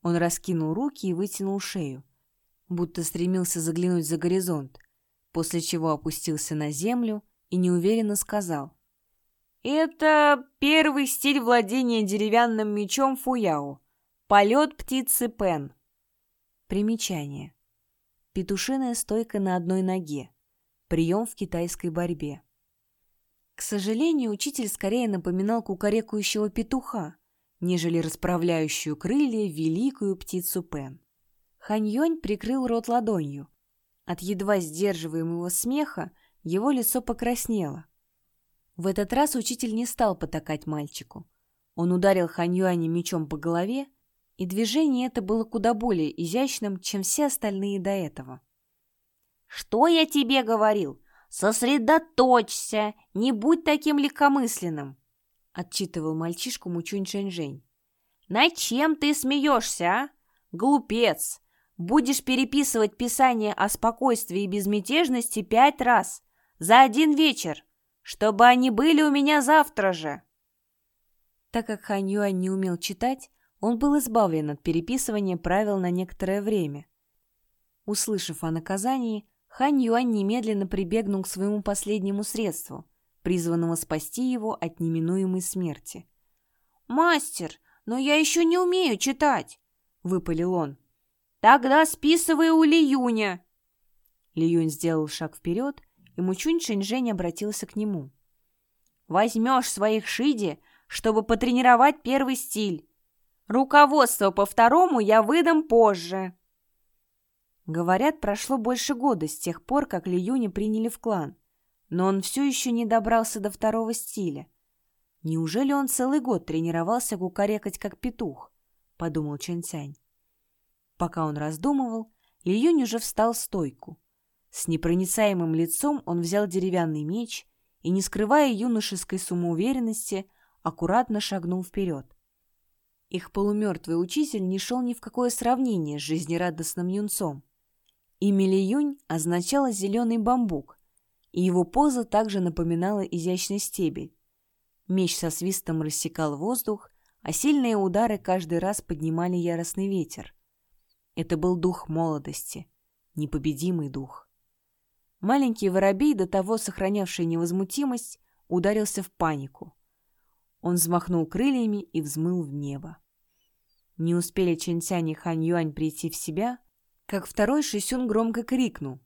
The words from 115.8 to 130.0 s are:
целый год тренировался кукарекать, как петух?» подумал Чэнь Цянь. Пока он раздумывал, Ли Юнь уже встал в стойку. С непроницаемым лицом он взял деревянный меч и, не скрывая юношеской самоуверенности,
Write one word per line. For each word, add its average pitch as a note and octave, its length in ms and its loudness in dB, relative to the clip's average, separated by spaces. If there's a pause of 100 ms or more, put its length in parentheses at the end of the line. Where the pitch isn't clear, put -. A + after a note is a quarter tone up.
целый C4 320 0
год A#3+ 260 -2
тренировался E3+ 720 -2
кукарекать, G3+ 600 -4
как - 200 -10
петух?» G#3+ 540 -8 (440)
подумал D3+ 420 -4
Чэнь E3+ 240 -6
Цянь. D3 340 -10 (1000)
Пока E3 300 -2
он D3+ 100 -4
раздумывал, A3+ 760 -2 (320)
Ли F#3 120 2
Юнь D4 260 4
уже A3+ 160 -2
встал A3+ 340 0
в A3+ 40 -4
стойку. - 640 -6 (520)
С - 180 -8
непроницаемым F3 840 2
лицом E3+ 520 -2
он F3 140 -2
взял G3 260 0
деревянный F3 560 -2
меч A3 460 -8 (340)
и, D#3+ 80 -2
не F#3+ 100 2
скрывая B3 520 2
юношеской G#3+ 640 -2
самоуверенности, F#3+ 1120 -2 (320)